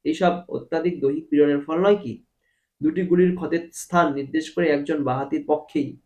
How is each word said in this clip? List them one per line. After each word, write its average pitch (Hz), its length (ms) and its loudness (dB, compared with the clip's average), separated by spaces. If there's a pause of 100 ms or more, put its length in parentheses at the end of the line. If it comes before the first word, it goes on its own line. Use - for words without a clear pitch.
এইসব 175 280 2 (160)
অত্যাধিক 165 520 -4
দৈহিক 139 280 -2
পীড়নের 147 320 4
ফল 156 180 -4
নয় 202 180 4
কি? 139 280 -8 (580)
দুটি 160 200 0
গুলির 180 340 4
ক্ষতের 170 360 -4
স্থান 170 400 0
নির্দেশ 143 380 -4
করে 175 180 0
একজন 147 360 0
বাহাতির 139 420 -4
পক্ষেই 151 600 -2